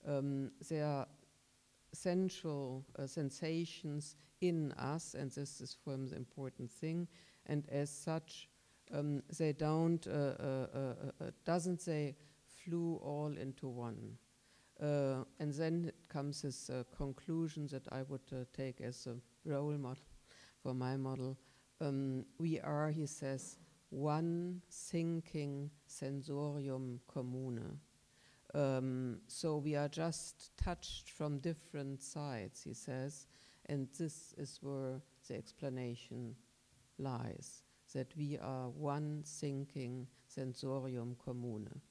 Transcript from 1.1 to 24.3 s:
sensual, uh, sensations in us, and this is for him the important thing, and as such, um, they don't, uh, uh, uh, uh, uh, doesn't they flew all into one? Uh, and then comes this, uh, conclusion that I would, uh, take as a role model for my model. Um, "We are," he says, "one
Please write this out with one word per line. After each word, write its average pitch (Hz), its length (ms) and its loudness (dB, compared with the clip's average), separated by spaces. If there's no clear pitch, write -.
sensual, 151 880 2
uh, 139 80 0
sensations 156 1080 0
in 165 320 6
us, 147 400 -2
and 135 180 -2
this 139 300 -6
is 123 220 -8
for 143 100 -2
him 135 140 -2
the - 80 -4
important 131 560 -6
thing, 165 360 0
and 147 240 0
as 143 220 2
such, - 580 -2
um, 147 300 2
they 156 160 6
don't, 160 540 6
uh, - 20 -4
uh, 143 340 4
uh, 135 360 0
uh, 135 460 -2
uh, - 60 -4
doesn't 175 400 2
they 151 300 2
flew 170 380 2
all 147 340 0
into 131 300 -4
one? 117 500 -4
Uh, 139 420 4
and 147 140 0
then 165 380 2
comes 143 320 -2
this, 135 300 -4
uh, 127 120 0
conclusion 151 680 0
that 135 240 -6
I 131 100 -2
would, 135 320 -6
uh, 127 200 -2
take 131 280 -4
as 123 240 -4
a 120 100 -4
role 147 300 2
model 131 260 -2
for 127 100 0
my 127 240 2
model. 131 400 0
Um, 135 460 2
"We 160 200 4
are," 147 300 2
he 151 160 2
says, 135 540 -4
"one 170 800 2